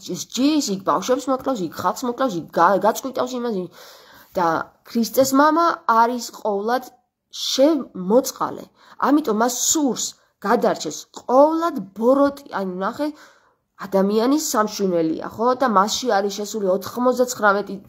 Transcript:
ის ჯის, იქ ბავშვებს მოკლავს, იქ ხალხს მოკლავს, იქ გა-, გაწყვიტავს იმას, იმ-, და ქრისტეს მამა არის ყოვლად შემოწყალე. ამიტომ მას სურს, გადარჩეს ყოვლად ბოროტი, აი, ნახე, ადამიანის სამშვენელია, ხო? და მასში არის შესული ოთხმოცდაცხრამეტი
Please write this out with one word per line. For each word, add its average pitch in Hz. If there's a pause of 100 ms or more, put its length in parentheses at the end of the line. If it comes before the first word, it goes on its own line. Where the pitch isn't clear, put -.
ის 170
ჯის, 285
იქ 190
ბავშვებს 190
მოკლავს, 262
იქ 151
ხალხს -
მოკლავს, 240
იქ 151
გა-, 185
გაწყვიტავს 247
იმას, 240
იმ-, 180 (640)
და 175 (340)
ქრისტეს 233
მამა 302 (220)
არის 233
ყოვლად 220 (500)
შემოწყალე. 247 (360)
ამიტომ 269
მას 240
სურს, 285 (360)
გადარჩეს 196 (140)
ყოვლად 311 (120)
ბოროტი, 277
აი, 190
ნახე, 220 (720)
ადამიანის 220
სამშვენელია, 190
ხო? 240
და 262
მასში 214
არის 202
შესული 208
ოთხმოცდაცხრამეტი 208 (120)